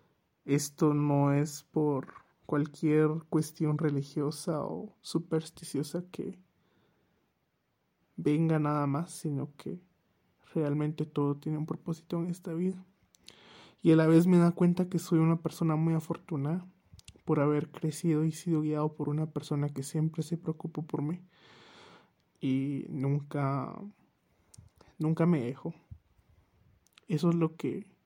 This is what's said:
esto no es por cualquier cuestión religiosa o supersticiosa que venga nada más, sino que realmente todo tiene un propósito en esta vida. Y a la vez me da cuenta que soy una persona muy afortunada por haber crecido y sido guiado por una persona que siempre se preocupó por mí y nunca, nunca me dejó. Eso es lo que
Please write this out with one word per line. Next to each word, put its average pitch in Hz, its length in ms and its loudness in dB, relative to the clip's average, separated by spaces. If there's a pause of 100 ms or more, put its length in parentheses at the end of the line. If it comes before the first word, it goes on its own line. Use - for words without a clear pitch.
(440)
esto 147 500 2
no 143 380 4
es 147 400 0
por 147 420 0 (320)
cualquier 151 640 2 (200)
cuestión 156 500 0
religiosa 147 840 -2
o 180 380 -8
supersticiosa 165 1080 -6
que - 280 -10 (1800)
venga 160 420 2
nada 147 280 0
más, 143 240 -2
sino 139 460 -6
que 175 240 -10 (760)
realmente 151 520 -2
todo 143 300 0
tiene 151 220 -4
un 156 80 -4
propósito 165 560 -6
en 180 80 -6
esta 175 240 -8
vida. 185 300 -4 (1000)
Y 165 100 6
a 160 40 8
la 160 100 6
vez 165 200 8
me 180 120 8
da 170 140 6
cuenta 180 360 2
que 170 100 -2
soy 165 200 2
una 165 220 4
persona 160 360 -2
muy 160 180 2
afortunada 160 720 -4 (580)
por 151 160 2
haber 151 300 2
crecido 156 540 0
y 160 80 0
sido 160 300 -2
guiado 151 320 -2
por 147 140 -4
una 156 220 -2
persona 143 380 -2
que 143 140 -8
siempre 156 400 -2
se 170 140 -4
preocupó 165 500 -8
por 143 160 -6
mí 170 180 -4 (1200)
y 135 480 -2
nunca, 139 920 -4 (1160)
nunca 160 280 2
me 170 140 4
dejó. 135 340 -6 (1300)
Eso 165 240 0
es 170 60 2
lo 160 200 0
que - 300 -6 (200)